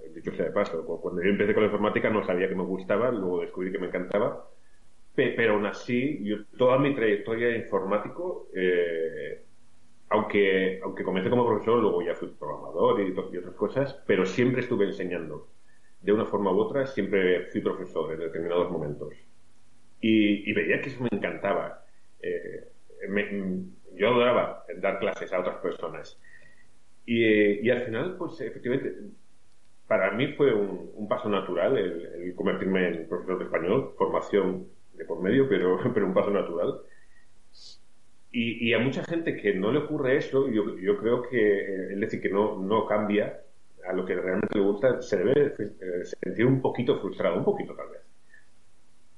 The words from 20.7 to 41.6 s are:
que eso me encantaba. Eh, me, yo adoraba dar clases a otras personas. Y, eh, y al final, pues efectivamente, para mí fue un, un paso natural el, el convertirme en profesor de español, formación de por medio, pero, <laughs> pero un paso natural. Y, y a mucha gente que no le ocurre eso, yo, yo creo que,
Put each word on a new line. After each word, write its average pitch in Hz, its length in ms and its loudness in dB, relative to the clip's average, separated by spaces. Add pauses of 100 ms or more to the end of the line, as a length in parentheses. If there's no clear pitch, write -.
que - 80 -6
eso 127 140 -8
me 120 100 0
encantaba. 87 720 -2 (400)
Eh, 87 460 -6 (420)
me, 98 520 -2 (320)
yo 101 140 2
adoraba 120 560 2 (140)
dar 95 200 0
clases 95 340 -4
a 92 80 2
otras 90 160 -2
personas. 82 640 -8 (840)
Y, 117 180 2
eh, 107 400 6
y 113 60 2
al 120 140 4
final, 135 340 -4
pues 160 240 -8
efectivamente, 127 540 -4 (920)
para 98 260 2
mí 127 160 0
fue 139 260 4
un, 92 400 -2
un 104 120 -8
paso - 220 -2
natural 95 480 2
el, 87 300 -2 (160)
el 90 120 -6
convertirme 92 540 2
en 82 180 -4
profesor 90 300 -4
de - 80 -4
español, 98 540 0
formación 98 680 0 (260)
de 80 100 -12
por 85 160 -6
medio, 127 300 4
pero, 90 360 4
<laughs> 120 80 2
pero 101 120 2
un 92 80 0
paso 101 160 4
natural. 90 480 0 (1500)
Y, 117 340 -2
y 117 60 4
a 113 60 6
mucha 139 260 0
gente 165 320 -2
que 101 160 2
no 95 180 2
le 143 100 4
ocurre 143 360 2
eso, 139 320 2
yo, 107 300 0
yo 101 180 4
creo 117 320 2
que, 104 320 4